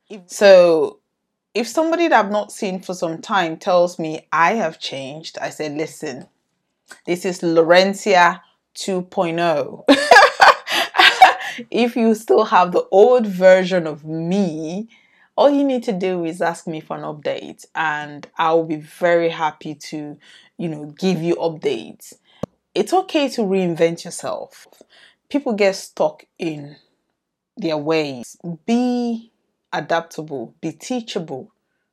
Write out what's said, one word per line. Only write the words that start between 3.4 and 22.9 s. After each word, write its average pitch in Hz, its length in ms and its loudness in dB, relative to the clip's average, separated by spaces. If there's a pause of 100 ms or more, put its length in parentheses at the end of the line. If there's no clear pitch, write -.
tells 180 420 0
me 160 340 -8
I 165 220 2
have 165 240 -4
changed, 143 640 -12
I 147 100 -8
say, 151 180 -8
"Listen, 147 580 -10 (800)
this 180 180 -6
is 180 180 -6
Laurentia 175 1000 4 (340)
two 185 280 -6
point 170 380 -4
oh." 165 480 -2
<laughs> 277 60 8 (1800)
If 233 240 0
you 226 220 2
still 220 300 2
have 180 260 2
the 185 180 0
old 220 380 6
version 185 580 4
of 151 180 -10
me, 165 840 -4 (480)
all 247 120 4
you 285 140 2
need 254 220 -2
to 233 80 -4
do 180 320 -4
is 165 180 -6
ask 165 240 -4
me 156 140 -8
for 156 160 -12
an 151 80 -12
update, 151 600 -10 (120)
and 147 500 -6 (100)
I'll 165 280 2
be 156 100 -6
very 170 540 0
happy 156 480 -6
to, 151 420 -14 (400)
you 170 100 -6
know, 151 180 -10
give 160 360 -4
you 170 140 -2
updates. 143 800 -8 (600)
It's 214 180 -2